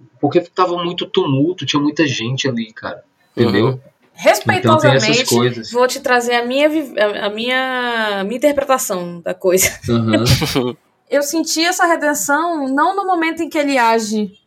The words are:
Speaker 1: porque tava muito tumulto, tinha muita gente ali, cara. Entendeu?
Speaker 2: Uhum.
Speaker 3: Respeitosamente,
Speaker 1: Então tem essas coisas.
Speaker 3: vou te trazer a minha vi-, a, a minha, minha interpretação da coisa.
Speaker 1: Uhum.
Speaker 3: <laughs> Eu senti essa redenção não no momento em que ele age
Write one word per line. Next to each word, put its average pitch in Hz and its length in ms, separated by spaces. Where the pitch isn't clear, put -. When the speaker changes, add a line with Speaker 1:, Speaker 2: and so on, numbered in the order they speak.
Speaker 1:
porque 143 200
tava 175 420
muito 175 240
tumulto, 160 580
tinha 143 160
muita 151 240
gente 127 440
ali, 113 240
cara. - 320
Entendeu? 113 300
Speaker 2:
Uhum. 131 120
Speaker 3:
Respeitosamente, - 800
Speaker 1:
Então - 40
tem - 120
essas 247 160
coisas. 226 420
Speaker 3:
vou 247 160
te 254 140
trazer 240 340
a 240 100
minha 269 240
vi-, 302 300
a, 208 280
a 202 40
minha, 240 920
minha 208 120
interpretação 220 840
da 180 120
coisa. 185 380
Speaker 1:
Uhum. 120 920
Speaker 3:
<laughs> - 300
Eu 277 140
senti 320 420
essa 359 220
redenção 294 840
não 311 280
no 392 100
momento 330 380
em 294 40
que 285 80
ele 277 220
age 220 540